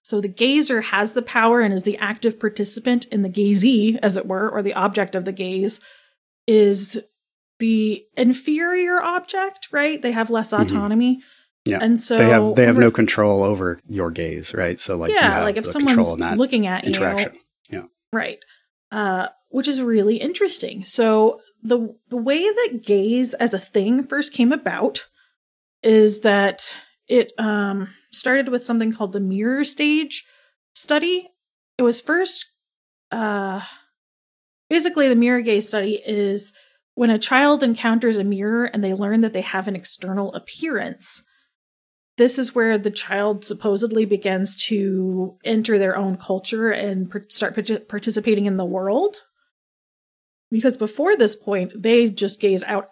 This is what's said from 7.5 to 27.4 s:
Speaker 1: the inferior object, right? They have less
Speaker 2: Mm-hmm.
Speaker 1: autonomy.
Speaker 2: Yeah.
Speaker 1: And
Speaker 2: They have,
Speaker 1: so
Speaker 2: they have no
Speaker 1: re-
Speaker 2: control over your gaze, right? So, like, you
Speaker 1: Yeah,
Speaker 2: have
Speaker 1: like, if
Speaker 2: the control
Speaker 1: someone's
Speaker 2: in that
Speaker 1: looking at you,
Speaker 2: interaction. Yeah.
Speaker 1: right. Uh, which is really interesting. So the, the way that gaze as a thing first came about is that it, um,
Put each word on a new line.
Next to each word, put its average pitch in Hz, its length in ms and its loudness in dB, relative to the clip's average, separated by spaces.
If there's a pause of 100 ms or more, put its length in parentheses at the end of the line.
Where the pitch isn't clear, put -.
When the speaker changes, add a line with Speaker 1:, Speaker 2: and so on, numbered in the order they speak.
Speaker 1:
the 220 460 0 (120)
inferior 339 880 0
object, 359 680 -6
right? 294 300 -2
They 240 100 -2
have 226 180 -2
less 220 220 -2
Speaker 2:
Mm-hmm. 208 100 2
Speaker 1:
autonomy. 220 600 0 (440)
Speaker 2:
Yeah. 202 160 0
Speaker 1:
And 226 160 4
Speaker 2:
They 226 300 4
have, 113 160 8
Speaker 1:
so 110 100 0
Speaker 2:
they 127 100 8
have 120 140 6
no 117 80 8
Speaker 1:
re- 113 60 6
Speaker 2:
control 104 500 2
over 95 460 -2
your 92 220 -4
gaze, 82 440 -8
right? 87 240 -4
So, 92 180 -6
like, 82 140 -4
you 427 60 0
Speaker 1:
Yeah, 269 160 2
Speaker 2:
have 85 120 -2
Speaker 1:
like, 196 120 -2
if 220 80 -6
Speaker 2:
the - 80 -6
control 277 220 2
Speaker 1:
someone's 220 200 2
Speaker 2:
in - 60 -6
that - 180 -2
Speaker 1:
looking 247 280 0
at 185 180 -4
you, - 100 -4
Speaker 2:
interaction. 196 380 -2 (380)
Yeah. 92 120 -10 (300)
Speaker 1:
right. - 260 -6 (540)
Uh, 196 360 -4 (200)
which 262 200 -4
is 269 120 -2
really 226 360 2
interesting. - 680 -4
So 220 560 2 (220)
the, 226 340 -2 (120)
the 247 80 -8
way 269 260 0
that 415 420 -2
gaze 226 500 0
as 226 200 0
a 190 40 -2
thing 226 480 0
first 294 260 -4
came 247 200 4
about - 540 -4 (760)
is 214 380 6
that 202 540 0 (340)
it, 233 300 2
um, 202 500 -2 (240)